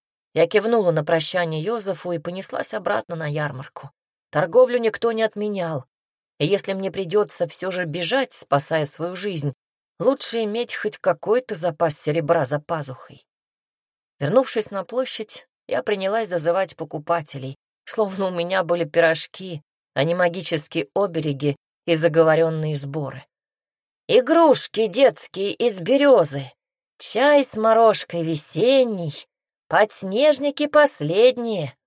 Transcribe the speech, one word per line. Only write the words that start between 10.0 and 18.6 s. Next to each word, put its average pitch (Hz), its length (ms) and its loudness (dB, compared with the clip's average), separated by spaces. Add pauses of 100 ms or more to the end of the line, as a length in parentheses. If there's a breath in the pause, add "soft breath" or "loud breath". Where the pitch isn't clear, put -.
лучше 233 420 0
иметь 220 320 -4
хоть - 240 -6
какой-то 208 560 0
запас 160 420 -2
серебра 156 480 0
за 147 140 -4
пазухой. 135 680 -10 (920)
Вернувшись 214 540 0
на 196 120 -6
площадь, - 600 -8 (220)
я - 160 -2
принялась 202 460 -2
зазывать 175 440 0
покупателей, 151 840 -6 (280)
словно 196 420 -2
у 185 40 -2
меня 180 340 -2